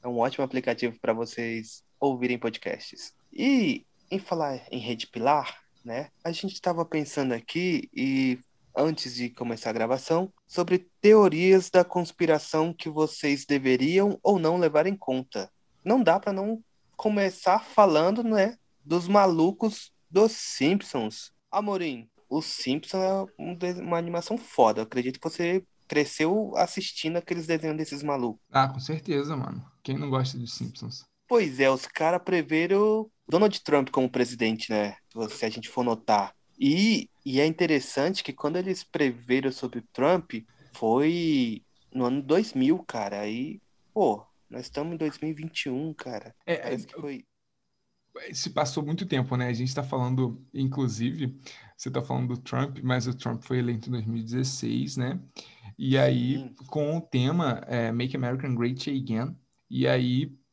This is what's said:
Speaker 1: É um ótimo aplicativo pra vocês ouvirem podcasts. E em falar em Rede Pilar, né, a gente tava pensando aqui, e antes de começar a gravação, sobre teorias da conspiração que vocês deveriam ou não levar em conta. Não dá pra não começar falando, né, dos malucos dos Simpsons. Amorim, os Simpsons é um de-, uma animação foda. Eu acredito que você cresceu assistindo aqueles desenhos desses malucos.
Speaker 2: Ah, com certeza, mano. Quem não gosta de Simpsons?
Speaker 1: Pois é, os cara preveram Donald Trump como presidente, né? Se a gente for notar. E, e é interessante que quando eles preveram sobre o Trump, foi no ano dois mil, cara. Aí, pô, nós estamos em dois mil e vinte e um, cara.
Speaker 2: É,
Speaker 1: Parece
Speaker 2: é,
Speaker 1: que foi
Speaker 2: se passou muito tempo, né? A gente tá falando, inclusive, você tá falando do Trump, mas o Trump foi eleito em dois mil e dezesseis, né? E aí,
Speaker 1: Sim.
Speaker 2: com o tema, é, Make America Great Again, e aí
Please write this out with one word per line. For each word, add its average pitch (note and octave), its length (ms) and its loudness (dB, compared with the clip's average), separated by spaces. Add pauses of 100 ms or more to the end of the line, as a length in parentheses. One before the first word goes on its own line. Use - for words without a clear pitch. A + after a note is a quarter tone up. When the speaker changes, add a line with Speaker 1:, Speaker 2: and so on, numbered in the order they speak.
Speaker 1:
É B2 60 -8
um A#2+ 100 -2
ótimo B2+ 260 0
aplicativo B2 560 -2
pra A#2 140 0
vocês A2+ 720 -6 (160)
ouvirem B2 400 0
podcasts. - 720 -8 (180)
E A#3 540 2 (240)
em F#3+ 80 -4
falar D#3 420 -4 (120)
em B2+ 80 -6
Rede A2+ 260 -8
Pilar, C3+ 500 0 (300)
né, A#2+ 240 -8 (140)
a E3+ 80 -4
gente F#3+ 280 -8
tava E3+ 240 -2
pensando D3 480 -2
aqui, E3 640 -2
e C3 460 0 (360)
antes D3+ 380 -2
de A#2+ 160 -6
começar A#2 400 -6
a A2 40 -2
gravação, C3 600 0 (140)
sobre F3+ 420 -2 (100)
teorias F#3+ 720 8
da F3+ 160 8
conspiração D#3+ 880 0
que - 160 -8
vocês D3+ 560 -2
deveriam C#3+ 760 2
ou G3 160 4
não E3 180 2
levar D#3 300 4
em G3 100 -2
conta. C3 500 -4 (380)
Não B3 160 4
dá E3+ 180 4
pra G3 140 -4
não G#3 260 -4 (380)
começar G3 680 2
falando, G3 600 6
né, A3 340 2 (260)
dos E3+ 240 0
malucos G3 840 4 (160)
dos G#3+ 220 6
Simpsons. C3+ 1000 -2 (200)
Amorim, F3+ 580 -4 (200)
os D#3 160 -2
Simpsons D#3 560 -4
é F#3+ 400 -2
um F3+ 140 -8
de-, F3+ 260 -6
uma E3+ 160 -2
animação E3+ 400 -4
foda. A2 440 2
Eu - 20 -4
acredito B2 360 -4
que D#3+ 100 -6
você F3+ 340 -2 (240)
cresceu E3 680 0
assistindo F3 640 -2
aqueles E3+ 300 -6
desenhos D#3 300 0
desses C#3+ 260 -6
malucos. B2+ 380 -2 (100)
Speaker 2:
Ah, C3+ 160 4
com C3+ 120 -6
certeza, D3+ 560 -4
mano. B2+ 300 -8 (160)
Quem C3+ 160 -4
não D3 120 -6
gosta C3 280 -2
de A#2+ 100 -8
Simpsons? - 560 -12 (240)
Speaker 1:
Pois F3+ 320 2
é, C3+ 100 8
os C3 180 0
cara E3+ 320 0
preveram F#3+ 880 2 (180)
Donald G3+ 360 4
Trump C#3 260 2
como C3 200 2
presidente, A#2 600 0
né? G#2 240 0 (340)
Se - 160 -6
a A2 40 -2
gente A2 200 -10
for B2+ 140 -4
notar. A2 500 2 (260)
E, F#3 500 2 (160)
e C3 140 0
é D3 60 6
interessante D#3+ 800 0
que C3 100 -8
quando D#3 240 -4
eles F#3 260 -4
preveram B2+ 680 0
sobre B2 280 -8
o - 140 -16
Trump, E3 400 2 (400)
foi C3+ 880 0 (280)
no B2+ 140 -2
ano C3+ 160 0
dois E3 320 0
mil, C#3 260 2
cara. G2+ 420 -6
Aí, A#2+ 400 -6 (320)
pô, C3+ 300 2 (260)
nós A#2+ 140 -12
estamos D#3 300 -6
em E3 40 -8
dois D#3 220 -4
mil D#3 120 -4
e - 20 -6
vinte D#3 320 -8
e D3 40 -6
um, D3 240 -6
cara. A2+ 420 -12 (100)
Speaker 2:
É, E3+ 120 -2
Speaker 1:
Parece A#2 260 -6
Speaker 2:
é, - 40 -18
Speaker 1:
que - 120 -16
foi C#3+ 260 -10 (1080)
Speaker 2:
se - 160 -8
passou D3 340 -4
muito E3 220 -4
tempo, C3 300 -2
né? B2 120 -2
A B2 60 -2
gente B2+ 200 -4
tá C#3+ 100 -4
falando, B2+ 600 -2 (100)
inclusive, C3 840 -2 (380)
você - 120 -10
tá C3 120 -2
falando B2+ 340 -2
do - 20 -10
Trump, C3+ 460 -4
mas B2+ 240 0
o C3 60 -4
Trump A#2 300 -6
foi B2+ 160 -2
eleito A#2+ 300 -2
em - 20 -4
dois A#2 140 -4
mil A2+ 120 -4
e A2+ 60 -6
dezesseis, B2+ 720 -4
né? C3 220 -4 (580)
E C3+ 200 2
aí, C3 400 2
Speaker 1:
Sim. C3 180 -10 (120)
Speaker 2:
com D3+ 300 -2
o F3 40 -4
tema, C3+ 640 0
é, A#2 240 -2
Make B2+ 240 -2
America C3 340 -4
Great B2 400 -2
Again, C3+ 460 -4 (340)
e B2+ 180 0
aí C3 460 2 (200)